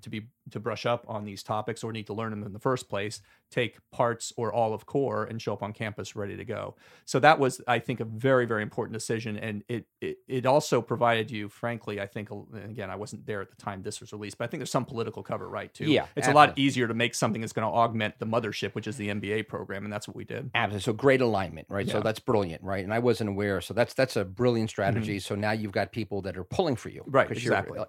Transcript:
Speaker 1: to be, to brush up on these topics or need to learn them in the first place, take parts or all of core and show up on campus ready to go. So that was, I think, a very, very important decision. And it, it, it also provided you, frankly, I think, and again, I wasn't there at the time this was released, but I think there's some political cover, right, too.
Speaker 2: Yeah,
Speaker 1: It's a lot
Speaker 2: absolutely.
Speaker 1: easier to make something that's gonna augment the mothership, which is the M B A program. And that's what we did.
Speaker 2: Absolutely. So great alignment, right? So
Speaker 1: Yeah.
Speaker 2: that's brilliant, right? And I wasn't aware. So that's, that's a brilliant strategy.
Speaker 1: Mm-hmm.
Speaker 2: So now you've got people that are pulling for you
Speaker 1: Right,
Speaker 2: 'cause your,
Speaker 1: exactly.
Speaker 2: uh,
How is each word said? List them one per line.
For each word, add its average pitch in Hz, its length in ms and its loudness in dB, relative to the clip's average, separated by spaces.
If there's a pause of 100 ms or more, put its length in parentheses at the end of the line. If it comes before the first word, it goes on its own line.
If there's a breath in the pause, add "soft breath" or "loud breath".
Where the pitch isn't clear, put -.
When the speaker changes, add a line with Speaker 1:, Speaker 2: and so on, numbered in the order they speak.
Speaker 1:
to - 80 -14
be, 110 200 -8 (200)
to 117 100 -10
brush 110 260 -4
up 120 220 0
on 107 180 -6
these 98 180 -10
topics 107 400 -4
or 113 80 -4
need 110 160 -8
to 104 60 -6
learn 110 180 -4
them 107 120 -6
in 98 100 -10
the 123 60 -12
first 131 300 0
place, 104 320 -4 (300 soft breath)
take - 260 -2 (140)
parts 117 440 0
or 110 160 -2
all 113 220 2
of 104 140 -8
core 110 380 0
and 113 140 -8
show 110 140 -4
up - 80 -6
on 104 120 -6
campus - 420 -8
ready 101 220 -6
to 98 80 -10
go. 101 300 -8 (300 soft breath)
So - 140 0
that 147 180 10
was, 131 300 2
I 120 120 4
think, 117 200 -4
a 113 60 -4
very, 120 400 4
very 110 180 0
important 104 300 -4
decision. 110 440 -4
And 107 300 -6
it, 120 180 -4 (160)
it, 78 160 -6 (100)
it 127 180 -2
also 139 360 4
provided 113 480 2
you, 104 200 -6
frankly, 110 520 -6
I 98 60 -6
think, 104 240 -10
and 104 400 -12
again, 101 180 -8
I 95 60 -8
wasn't 101 320 -10
there 104 140 -4
at 95 80 -10
the - 80 -20
time 95 260 -8
this 107 160 -10
was - 120 -16
released, 104 260 -10
but 120 80 -4
I - 20 -8
think 156 120 -8
there's 123 120 -8
some 131 140 2
political 113 360 -6
cover, 98 260 -6
right, 98 260 -8
too. - 120 -6
Speaker 2:
Yeah, 117 300 6
Speaker 1:
It's 143 120 2
a 143 40 6
lot 147 180 10
Speaker 2:
absolutely. 139 140 0
Speaker 1:
easier 123 240 4
to 113 60 0
make 120 200 2
something 110 280 0
that's 110 120 -6
gonna 110 180 0
augment 110 460 2
the 110 80 -6
mothership, 110 480 -2
which 110 140 -4
is 107 100 -6
the 104 120 -2
M 104 100 -2
B 101 140 -2
A 107 100 0
program. 98 400 -8
And 104 100 -8
that's 107 140 -8
what - 80 -14
we 110 80 -10
did. 113 320 -8
Speaker 2:
Absolutely. 104 280 0
So 120 100 2
great 131 280 6
alignment, 95 480 0
right? 98 180 -2
So 110 100 0
Speaker 1:
Yeah. 104 60 0
Speaker 2:
that's 110 160 0
brilliant, 98 440 0
right? 95 200 -4
And 101 100 -2
I 117 60 2
wasn't 117 300 2
aware. 98 320 0
So 95 120 -8
that's, 120 200 2
that's 131 220 2
a 101 100 2
brilliant 113 440 2
strategy. 107 480 0
Speaker 1:
Mm-hmm. 101 160 -6
Speaker 2:
So - 20 0
now 107 160 0
you've 107 220 -4
got 101 180 0
people 101 320 -4
that 92 140 -6
are 92 80 -8
pulling 156 320 2
for - 120 -10
you - 160 -12
Speaker 1:
Right, 135 220 6
Speaker 2:
'cause 120 160 -4
your, 113 100 2
Speaker 1:
exactly. 95 260 0
Speaker 2:
uh, 110 100 -4